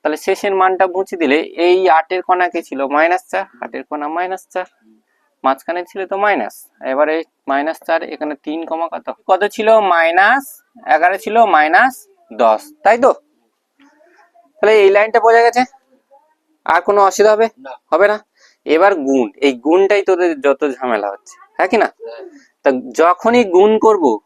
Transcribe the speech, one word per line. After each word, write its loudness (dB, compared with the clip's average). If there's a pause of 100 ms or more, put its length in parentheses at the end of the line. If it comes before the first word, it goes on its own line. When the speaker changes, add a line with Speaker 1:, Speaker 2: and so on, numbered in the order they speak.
Speaker 1:
তাহলে -6
শেষের -4
মানটা 0 (100)
মুছে -6
দিলে 0 (280)
এই 4 (200)
আটের -4
কণা 0
কে -6
ছিল? -10 (160)
মাইনাস 0
চার। -6 (200)
আটের -12
কণা -10 (100)
মাইনাস -8 (100)
চার, -8 (800)
মাঝখানে -4 (100)
ছিল -12 (100)
তো -6
মাইনাস, -2 (360)
এবারে 0 (360)
মাইনাস -4
চার, -2 (120)
এখানে -10 (100)
তিন -8 (100)
কমা -6
কত, -12 (240)
কত 2 (120)
ছিল? -2 (240)
মাইনাস 2 (500)
এগারো 2
ছিল, -2 (180)
মাইনাস 2 (360)
দশ, 0 (240)
তাই 4
তো? 6 (1500)
তাহলে 4
এই 6
লাইনটা 2
বোঝা 6
গেছে, 0 (1040)
আর 2
কোনো 2
অসুবিধা 2
হবে? 0 (200)
Speaker 2:
না। -16 (200)
Speaker 1:
হবে 2
না। -4 (500)
এবার 2 (140)
গুণ, 0 (200)
এই 2 (140)
গুণটাই 2
তোদের 0 (140)
যত 0 (160)
ঝামেলা -4
হচ্ছে, -20 (220)
হ্যাঁ -2
কি 0
না? 0
Speaker 2:
হ্যাঁ। -16 (400)
Speaker 1:
তা 0 (320)
যখনই 2 (140)
গুণ 4 (120)
করব 2 (220)